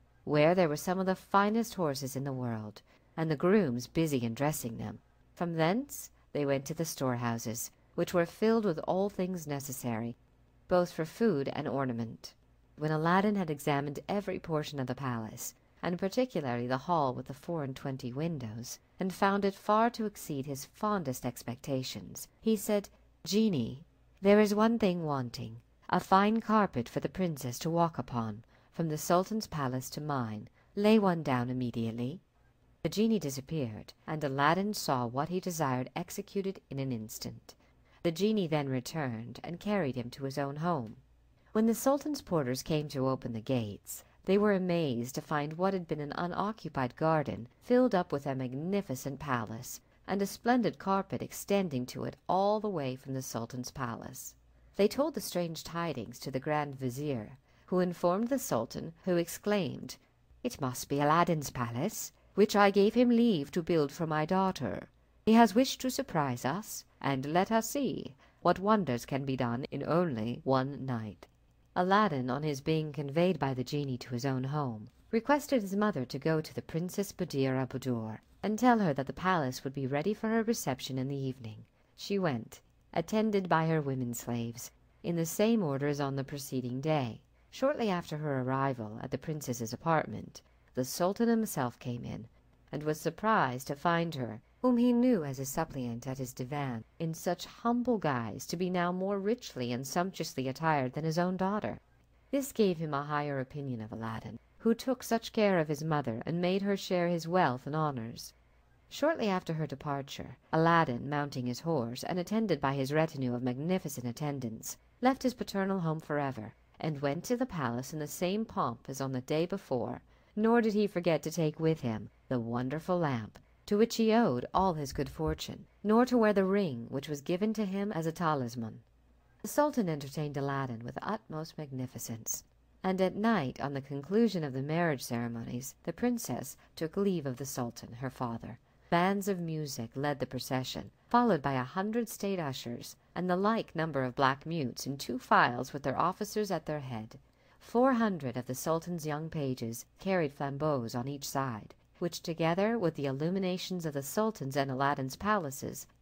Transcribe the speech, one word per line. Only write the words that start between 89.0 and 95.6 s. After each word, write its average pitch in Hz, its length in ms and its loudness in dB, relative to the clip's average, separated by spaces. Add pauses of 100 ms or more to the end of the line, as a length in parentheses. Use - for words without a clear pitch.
at 131 100 -8
the 135 60 -2
princess's 123 560 -6
apartment, 123 680 -2 (340)
the 262 100 0
Sultan 202 440 0
himself 208 500 0
came 123 240 -6
in, 113 240 -10 (440)
and 147 120 -6
was 151 160 0
surprised 160 680 0
to 143 80 -2
find 170 400 0
her, 117 260 -6 (200)
whom 247 160 4
he 247 160 6
knew 240 300 4
as 139 160 -4
a 135 60 -4
suppliant 127 600 -4